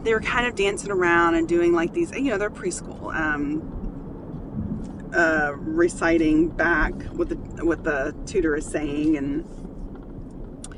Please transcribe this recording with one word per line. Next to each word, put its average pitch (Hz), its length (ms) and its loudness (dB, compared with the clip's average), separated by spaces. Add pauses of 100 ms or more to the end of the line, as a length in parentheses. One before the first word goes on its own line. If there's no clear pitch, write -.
they 220 100 2
were 220 80 2
kind 247 260 0
of 240 80 -4
dancing 196 360 0
around 175 440 8
and 165 140 2
doing, 170 240 6
like, 170 200 2
these, 170 180 0
you 269 180 0
know, 208 80 0
they're 208 120 0
preschool, - 640 -8
um, 151 600 -2 (1400)
uh, 160 440 4
reciting 165 920 4
back 160 440 2 (200)
what 170 160 -2
the, 170 60 -2 (300)
what 165 180 0
the 147 320 0 (100)
tutor 160 300 0
is 151 100 -4
saying, 151 520 0
and 285 280 -4 (1300)